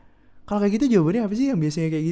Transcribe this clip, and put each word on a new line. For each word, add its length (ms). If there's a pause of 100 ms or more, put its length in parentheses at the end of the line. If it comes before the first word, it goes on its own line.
(480)
Kalau 160
kayak 160
gitu 160
jawabannya 320
apa 80
sih 160
yang 80
biasanya 320
kayak 200